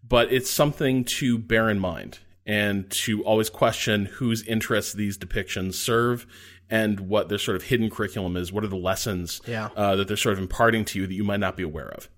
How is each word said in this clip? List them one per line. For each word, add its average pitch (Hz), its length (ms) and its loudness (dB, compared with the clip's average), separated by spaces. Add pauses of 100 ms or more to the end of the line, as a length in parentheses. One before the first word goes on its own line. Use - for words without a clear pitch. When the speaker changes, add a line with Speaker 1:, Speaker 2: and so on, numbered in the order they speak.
Speaker 1:
but 117 260 4
it's 127 160 2
something 139 560 2
to 120 320 2
bear 113 320 2
in 101 120 2
mind 80 380 -4 (280)
and 104 440 0
to 107 340 -2
always 110 260 4
question 110 560 2
whose 113 380 -2
interests 110 480 0
these 101 260 -4
depictions 95 560 -6
serve 120 520 2 (420)
and 107 320 2
what 95 280 0
their 101 100 0
sort 98 180 -2
of 90 80 -4
hidden 113 260 2
curriculum 95 460 -4
is. 90 160 -4
What 104 100 -2
are 107 60 -2
the 95 80 -4
lessons, 92 720 -2
Speaker 2:
Yeah. 110 280 -6
Speaker 1:
uh, 101 220 2
that 98 100 2
they're 104 100 -2
sort 101 180 2
of 95 40 -4
imparting 110 480 -4
to - 140 -6
you 95 80 -2
that 95 60 -6
you 101 100 -2
might 101 160 0
not 95 160 -2
be 90 80 -4
aware 76 240 -8
of? - 280 -16